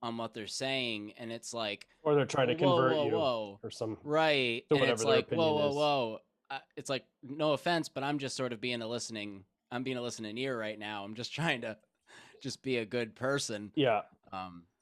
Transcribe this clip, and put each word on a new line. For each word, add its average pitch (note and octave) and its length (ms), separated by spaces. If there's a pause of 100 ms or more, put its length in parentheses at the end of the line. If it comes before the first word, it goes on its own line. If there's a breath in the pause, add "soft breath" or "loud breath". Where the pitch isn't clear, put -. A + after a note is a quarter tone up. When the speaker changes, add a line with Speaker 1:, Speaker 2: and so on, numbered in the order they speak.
Speaker 1:
on A#2 160
what A2+ 160
they're G#2+ 140
saying. A#2+ 680
And A2+ 140
it's A#2 220
like, G#2+ 340 (160)
Speaker 2:
Or D3+ 120
they're C#3 100
trying C3+ 240
to D#3+ 60
Speaker 1:
"Whoa, D3 200
Speaker 2:
convert - 180
Speaker 1:
whoa, D3 120
Speaker 2:
you - 120
Speaker 1:
whoa." A2 460
Speaker 2:
or A2 80
some A2 320
Speaker 1:
Right. D3 680
Speaker 2:
to D3+ 60
Speaker 1:
And C#3 60
Speaker 2:
whatever C3+ 120
Speaker 1:
it's A2 100
Speaker 2:
their - 120
Speaker 1:
like, - 140
"Whoa, C3 40
Speaker 2:
opinion D#3+ 220
Speaker 1:
whoa, D3 140
Speaker 2:
is. C#3+ 60
Speaker 1:
whoa." C#3 440 (320)
Uh, C3+ 80 (180)
it's C#3 120
like, C3+ 160 (160)
no D3+ 320
offense, D#3+ 360
but C3+ 140
I'm D3 140
just C3+ 180
sort B2 180
of A2 80
being A#2+ 200
a A2+ 60
listening, G#2 580 (260)
I'm B2 120
being C3 140
a A#2+ 40
listening A2+ 360
ear B2+ 200
right G#2+ 220
now. G#2 240
I'm G2+ 120
just A#2 180
trying D3 280
to A2 160 (640 loud breath)
just - 220
be C3 140
a A2+ 80
good A2+ 300
person. A2+ 600
Speaker 2:
Yeah. A#2+ 280 (280)
Speaker 1:
Um, F2+ 340 (160)